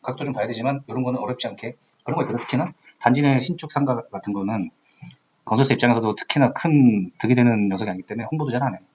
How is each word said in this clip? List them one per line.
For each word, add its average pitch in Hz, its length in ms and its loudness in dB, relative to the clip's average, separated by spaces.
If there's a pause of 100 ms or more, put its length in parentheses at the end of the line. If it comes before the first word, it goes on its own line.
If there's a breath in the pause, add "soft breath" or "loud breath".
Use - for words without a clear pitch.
가격도 135 220 -6
좀 135 100 -4
봐야 107 120 -2
되지만, 123 400 -4
이런 131 160 -4
거는 127 180 -2
어렵지 - 280 -6
않게 113 280 -12 (280)
그런 - 120 -4
거 151 60 0
있거든. 123 180 -4
특히나 156 320 -2 (280 soft breath)
단지 127 220 4
내 139 160 4
신축 151 340 -6
상가 131 360 0
같은 101 240 -8
거는 101 380 -4 (760 loud breath)
건설사 127 300 2
입장에서도 113 400 2
특히나 127 380 2
큰 120 680 4
득이 117 160 2
되는 117 340 4
녀석이 98 220 -2
아니기 92 160 -8
때문에 113 240 -8
홍보도 151 200 -4
잘 123 120 -2
안 139 120 -2
해. - 40 -16 (160)